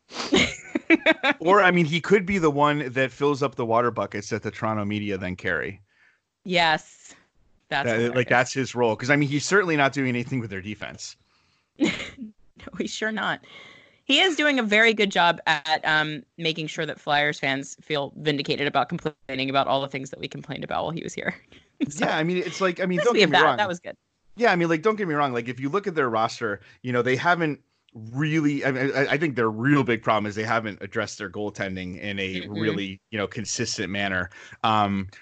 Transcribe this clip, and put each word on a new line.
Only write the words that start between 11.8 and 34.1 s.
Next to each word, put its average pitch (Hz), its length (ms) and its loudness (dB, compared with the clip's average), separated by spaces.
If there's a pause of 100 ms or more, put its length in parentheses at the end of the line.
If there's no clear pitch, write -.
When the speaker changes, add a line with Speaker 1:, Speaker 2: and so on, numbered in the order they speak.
Speaker 2:
he's - 160 -6
sure 220 200 -4
not. 196 320 -4 (600)
He 277 160 4
is 370 140 4
doing 294 240 2
a 240 60 2
very 220 280 6
good 214 200 0
job 170 340 4
at, 151 380 0
um, 151 400 0 (140)
making 160 280 -4
sure 160 200 -6
that 143 120 -8
Flyers 147 400 0
fans 139 420 -4
feel 143 360 -6
vindicated 143 500 -2
about 135 220 0
complaining 135 600 -6
about 135 200 2
all 135 120 2
the 139 80 -4
things 135 220 -10
that - 80 -14
we - 80 -8
complained - 380 -10
about - 180 -4
while - 80 -4
he 165 140 -8
was - 100 -12
here. - 260 2
<laughs> - 500 -8
So, - 160 0
Speaker 1:
Yeah, 196 100 2
I 156 80 2
mean, 180 140 0
it's 180 220 -4
like, 180 200 0
I 185 60 0
mean, 180 100 2
Speaker 2:
this 196 80 2
Speaker 1:
don't 240 100 4
Speaker 2:
be 220 60 6
Speaker 1:
get 208 80 8
me 147 60 4
Speaker 2:
bad. 175 100 8
Speaker 1:
wrong. - 140 4
Speaker 2:
That 208 100 0
was 175 100 -6
good. - 160 -14 (420)
Speaker 1:
Yeah, 226 140 4
I 185 60 4
mean, 170 120 2
like, 160 140 2
don't 220 140 2
get 202 100 -4
me 156 80 -2
wrong. 147 180 2
Like, 120 160 -2
if 123 120 -8
you 139 80 -4
look 196 180 -2
at 175 80 -4
their 139 160 2
roster, 110 500 -2 (220)
you 127 100 -4
know, 123 100 2
they 127 120 2
haven't 160 460 0 (340)
really, 143 720 -2
I 135 80 0
mean, 131 240 0
I, 135 160 2
I 139 60 2
think 151 180 -2
their 117 140 2
real 131 340 4
big 113 180 0
problem 107 240 2
is 101 80 -6
they 107 80 -4
haven't 110 380 -2
addressed 104 380 -6
their 101 120 -8
goaltending 95 680 -8
in 101 180 -6
a 95 220 -4
Speaker 2:
Mm-mm. 98 200 -8
Speaker 1:
really, 101 400 -4 (120)
you 110 60 -4
know, 98 100 -2
consistent 104 640 -6
manner. 98 400 -4 (340)